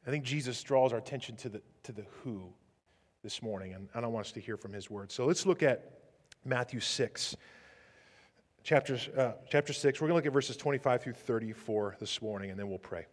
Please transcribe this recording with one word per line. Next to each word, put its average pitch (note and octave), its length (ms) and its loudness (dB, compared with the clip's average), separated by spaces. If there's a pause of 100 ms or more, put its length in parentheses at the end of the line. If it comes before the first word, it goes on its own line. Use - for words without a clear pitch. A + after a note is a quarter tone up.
I B2+ 40 -2
think D3 120 0
Jesus B2+ 380 -2
draws B2+ 320 4
our A2+ 60 0
attention A#2 380 -8
to B2+ 120 -8
the, G#2 120 -10 (200)
to - 100 -14
the G#2 140 -10 (180)
who F#2+ 300 -8 (720)
this - 180 -8
morning, F#2+ 320 -6
and, G2 220 -12
and A#2+ 100 -2
I - 20 -2
want A2+ 200 -4
us - 60 -12
to A#2+ 60 -8
hear G#2+ 160 -6
from G2+ 160 -10
his G2+ 160 -8
word. G2+ 240 -10
So B2 140 0
let's F3 220 4
look F3+ 160 4
at - 360 2 (440)
Matthew B2 360 -2
six. - 560 -2 (1300)
Chapter, C#3 340 4 (160)
uh, B2+ 180 4 (140)
chapter C#3+ 240 4
six. C3+ 300 2
We're D#3 60 2
gonna E3+ 100 4
look D3+ 80 2
at C#3+ 80 0
verses C3+ 240 2
twenty-five C3+ 440 2
through B2 120 -8
thirty-four A2 840 -2
this - 220 -4
morning, G2+ 280 -4
and F#2+ 100 -8
then G2+ 80 -4
we'll F#2+ 120 -4
pray. E2+ 340 -8